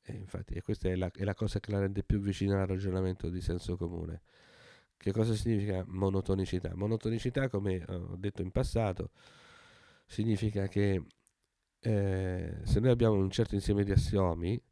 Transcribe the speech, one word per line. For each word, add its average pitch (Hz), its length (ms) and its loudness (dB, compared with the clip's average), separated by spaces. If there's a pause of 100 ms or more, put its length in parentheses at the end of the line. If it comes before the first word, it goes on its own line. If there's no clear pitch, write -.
E - 100 -12
infatti, - 400 -10
e 90 80 -8
questa 104 260 -2
è 92 80 0
la, 90 160 -2
è - 100 -8
la 98 120 0
cosa 101 260 -2
che - 100 -8
la 101 80 2
rende 98 240 0
più - 160 2
vicina 98 440 2
al 95 40 0
ragionamento 92 640 -2
di 90 120 -4
senso 87 360 -2
comune. 85 460 -6 (760)
Che - 160 -4
cosa 113 220 2
significa 104 520 0
monotonicità? 92 880 0
Monotonicità, 113 720 -2
come, 95 380 -2
eh, 95 80 -6
ho 87 220 -8
detto 98 260 -4
in 92 80 -4
passato, 113 600 0 (960)
significa 104 600 0
che, 98 380 0 (760)
eh, 95 880 0
se - 160 4
noi 127 100 6
abbiamo 117 240 6
un 95 160 4
certo 110 240 0
insieme 101 300 2
di 98 80 2
assiomi 92 680 2 (120)